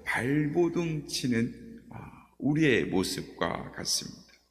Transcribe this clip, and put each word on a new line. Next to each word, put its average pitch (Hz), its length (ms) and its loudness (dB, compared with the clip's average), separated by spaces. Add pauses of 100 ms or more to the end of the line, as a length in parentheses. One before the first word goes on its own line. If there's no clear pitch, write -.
발버둥 156 1040 0
치는 123 560 0 (800)
우리의 139 420 4
모습과 - 840 -2
같습니다. - 480 -4 (300)